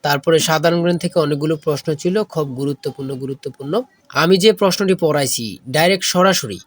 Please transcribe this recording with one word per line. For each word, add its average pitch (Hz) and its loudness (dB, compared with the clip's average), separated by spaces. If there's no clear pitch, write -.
তারপরে 147 2
সাধারণ 160 2
জ্ঞান 175 2
থেকে 180 -2
অনেকগুলো 151 0
প্রশ্ন 147 -2
ছিল, 180 -2
খুব 156 -2
গুরুত্বপূর্ণ, 139 -6
গুরুত্বপূর্ণ। 135 -10
আমি 175 4
যে 208 4
প্রশ্নটি 185 0
পড়াইছি 143 0
ডাইরেক্ট 185 2
সরাসরি 175 2